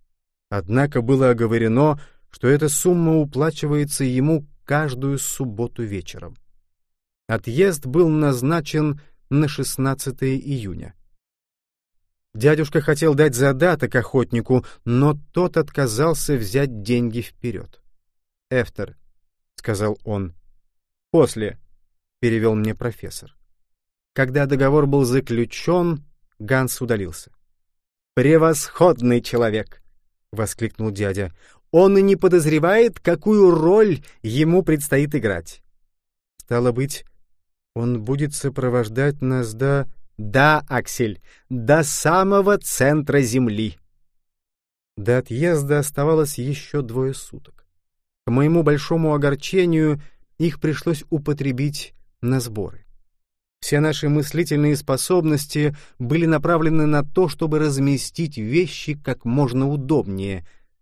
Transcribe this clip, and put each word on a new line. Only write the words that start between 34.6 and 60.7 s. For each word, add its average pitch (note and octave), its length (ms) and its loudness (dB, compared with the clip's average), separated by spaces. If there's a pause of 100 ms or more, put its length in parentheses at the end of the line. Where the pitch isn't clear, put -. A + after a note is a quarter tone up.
предстоит D3 520 0
играть». G2+ 480 -4 (760)
«Стало A#2+ 340 0
быть, C3 320 -6 (680)
он A#2+ 280 -4
будет C#3+ 320 -4
сопровождать B2+ 880 -2
нас B2+ 320 -2
до...» C#3 340 0 (280)
«Да, C#3 520 2
Аксель, A#2 520 -4 (280)
до C3 340 2
самого F#3+ 760 2
центра C#3+ 640 0
Земли». A2 580 -2 (1200)
До A#2+ 220 0
отъезда D3 640 0
оставалось D3 580 0
еще C#3 440 -6
двое C3 320 -4
суток. - 520 -20 (600)
К A2+ 40 -2
моему D3+ 320 4
большому D3+ 500 0
огорчению, D3+ 880 0 (380)
их D#3+ 220 -2
пришлось D3+ 500 -2
употребить C#3+ 840 -4 (280)
на B2+ 160 0
сборы. G#2+ 460 -8 (800)
Все D3 160 2
наши D3+ 300 0
мыслительные D3 680 0
способности D3 960 0 (240)
были D3+ 280 0
направлены D#3+ 580 2
на D3+ 180 2
то, E3 280 0
чтобы D#3 280 -2
разместить C#3+ 760 -2
вещи B2+ 580 -4
как - 300 -8
можно C3 440 0
удобнее. G2+ 800 -4 (360)